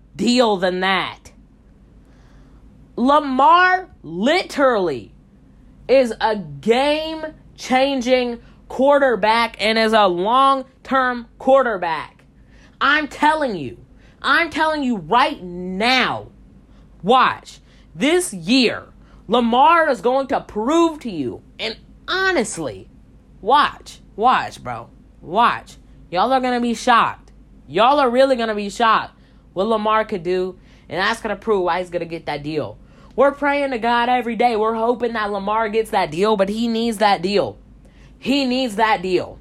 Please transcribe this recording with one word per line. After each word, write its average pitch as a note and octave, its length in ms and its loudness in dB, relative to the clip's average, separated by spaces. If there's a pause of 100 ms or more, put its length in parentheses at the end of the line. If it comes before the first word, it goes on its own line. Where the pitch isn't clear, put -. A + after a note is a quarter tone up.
(140)
deal A3+ 420 2
than F#3 240 -2
that. F3+ 520 -4 (1600)
Lamar D4+ 960 4 (120)
literally G3 1080 -2 (760)
is B3 320 4
a G#3+ 180 -2
game-changing B3+ 2000 -2 (280)
quarterback A#3 920 2
and A3 180 0
is A3 140 2
a G#3+ 140 4
long-term B3+ 1200 0 (120)
quarterback. F#3+ 840 0 (560)
I'm D4 280 2
telling D4+ 460 0
you. B2+ 300 -10 (380)
I'm D4+ 260 2
telling D#4 340 -2
you B3 140 -2
right A3+ 460 0
now. F3+ 840 -4 (760)
Watch. G#3 580 0 (340)
This D#4 380 0
year, F3+ 540 -2 (420)
Lamar C4 640 4
is A3+ 100 -2
going B3+ 280 0
to G#3+ 120 -2
prove D#4 600 0
to A#3+ 100 -10
you, B2+ 320 -6 (160)
and A3 180 -8 (320)
honestly, B3+ 800 -4 (540)
watch. B3 580 0 (160)
Watch, F#3+ 460 0
bro. A#2+ 260 -12 (320)
Watch. F3 560 -2 (340)
Y'all G#3 220 0
are C4 80 2
gonna B3 200 -2
be A#3+ 140 -2
shocked. G#3 580 0 (360)
Y'all A#3 320 4
are C4 80 4
really C4 260 4
gonna A3+ 200 -4
be G#3 160 -6
shocked G3+ 420 0 (400)
what F#3+ 140 -2
Lamar G#3+ 380 0
could G#3 180 -8
do, F#3 360 -4 (300)
and D3 100 -8
that's G#3+ 220 -2
gonna G#3 160 -6
prove G3+ 280 -2
why F3 160 -2
he's F3 100 -8
gonna E3+ 160 -6
get E3 200 -12
that D3 160 -8
deal. C#3+ 360 -8 (360)
We're C#4 180 2
praying C#4+ 380 -2
to B3 80 -4
God A#3+ 300 0
every A#3+ 280 -2
day. A#3 200 2
We're A3 180 0
hoping A#3 380 -2
that G#3+ 180 -4
Lamar G#3 380 -2
gets A3 220 -2
that F#3 200 0
deal, G3+ 260 0
but G3 120 0
he A3+ 200 -4
needs A3+ 300 -2
that G3 240 2
deal. F3+ 360 -2 (600)
He C#4 260 -2
needs B3 320 -2
that G#3+ 260 0
deal. F3+ 380 -2